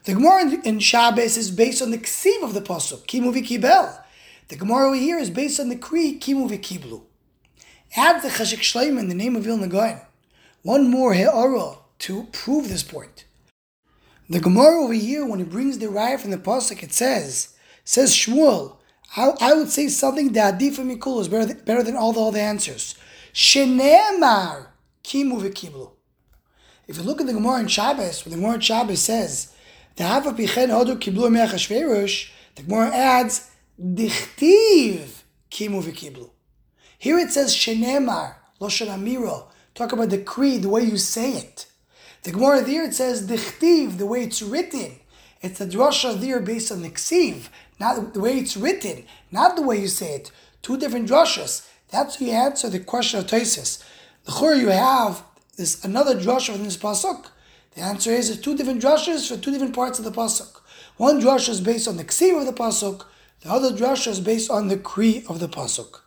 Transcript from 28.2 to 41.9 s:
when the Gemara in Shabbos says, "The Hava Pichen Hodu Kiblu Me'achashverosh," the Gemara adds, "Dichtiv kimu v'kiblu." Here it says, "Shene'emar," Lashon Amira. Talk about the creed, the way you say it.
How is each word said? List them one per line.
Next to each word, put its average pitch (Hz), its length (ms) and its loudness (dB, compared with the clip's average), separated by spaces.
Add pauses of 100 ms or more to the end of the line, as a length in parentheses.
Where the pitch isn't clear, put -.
when 165 80 -14
the 165 60 -6
Gemara 220 160 0
in 226 80 -4
Shabbos 220 380 0
says, 214 500 -2 (440)
"The - 80 -6
Hava 262 300 0
Pichen 233 380 0
Hodu 240 280 2
Kiblu 220 320 0
Me'achashverosh," 220 1000 0 (260)
the 139 80 -20
Gemara 220 280 0
adds, 254 500 2 (380)
"Dichtiv 214 1400 2 (300)
kimu 202 320 -4
v'kiblu." 147 460 -14 (680)
Here 320 220 2
it 330 100 -2
says, 277 240 2
"Shene'emar," 226 800 -2 (260)
Lashon 208 280 -4
Amira. 202 560 -6 (320)
Talk 233 160 -6
about 226 160 -2
the 190 100 0
creed, 240 440 0
the 196 80 -2
way 220 120 2
you 220 140 0
say 233 380 -2
it. - 320 -12 (560)